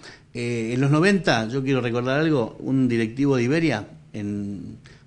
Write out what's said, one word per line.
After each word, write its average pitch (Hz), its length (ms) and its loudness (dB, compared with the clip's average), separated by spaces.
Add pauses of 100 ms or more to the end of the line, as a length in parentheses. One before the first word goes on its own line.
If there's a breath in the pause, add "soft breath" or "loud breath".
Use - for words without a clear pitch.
(340 loud breath)
Eh, 120 400 -4
en 127 80 0
los 139 80 4
noventa, 156 580 2
yo 135 160 -4
quiero 131 180 2
recordar 123 400 0
algo, 147 380 0
un 131 280 2
directivo 117 480 0
de 120 80 2
Iberia, 131 440 0 (260)
en, 101 680 -8 (280 loud breath)